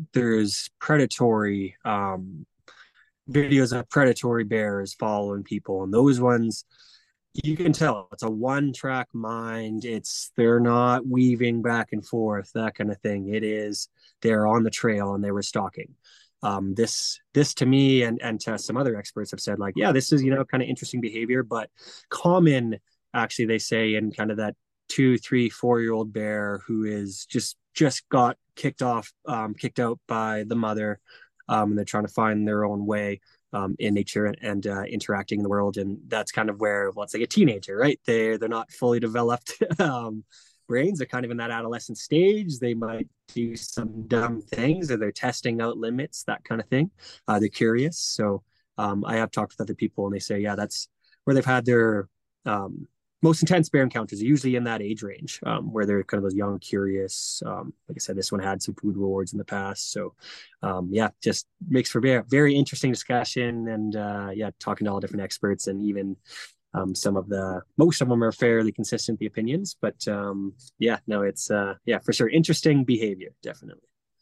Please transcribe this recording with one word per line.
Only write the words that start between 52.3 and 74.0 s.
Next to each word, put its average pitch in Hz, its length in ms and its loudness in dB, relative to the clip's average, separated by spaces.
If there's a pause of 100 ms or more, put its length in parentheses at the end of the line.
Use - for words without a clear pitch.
um, 101 420 -4 (340)
most 160 200 6
intense 170 280 4
bear 139 140 4
encounters 110 380 -4
are 110 40 -2
usually 131 320 4
in 120 80 0
that 113 160 -2
age 107 220 -6
range, - 420 -12
um, 110 260 -4
where 107 140 0
they're 101 180 2
kind 104 160 -2
of 95 40 -2
those 95 120 -2
young, 101 240 -2
curious, 98 880 -4
um, 98 280 -8 (140)
like - 100 -12
I - 20 -16
said, - 180 -6
this 95 160 -4
one 98 80 -2
had 95 200 -4
some 101 140 -6
food 104 220 -2
rewards 98 360 -2
in 104 60 -6
the 101 60 -6
past. 98 480 -6
So, 104 200 -6 (480)
um, 92 300 -4
yeah, 107 180 2 (120)
just - 260 -2 (220)
makes 127 200 2
for 120 120 0
very, 131 260 4
very 143 280 6
interesting 139 360 2
discussion, 120 800 -2
and, 107 260 -2
uh, 101 380 -4
yeah, 104 160 -4 (100)
talking 104 260 -4
to 104 60 0
all 98 80 -2
different 98 240 -6
experts 98 440 -2
and 98 160 -4
even 98 340 -4 (560)
um, 95 220 -2
some 98 200 0
of 95 140 -2
the, 95 320 -4 (160)
most 170 240 6
of 127 80 2
them 120 140 4
are 110 80 2
fairly 113 400 2
consistent, 113 480 -4
the 107 80 -4
opinions, 135 520 -4
but, - 280 -4
um, 101 460 -4 (260)
yeah, 113 260 2
no, 104 160 -2
it's, 98 300 -2
uh, 101 240 0 (100)
yeah, 110 140 2
for - 140 0
sure. 117 160 2
Interesting 156 540 4
behavior, 107 460 0 (140)
definitely. - 440 -16 (340)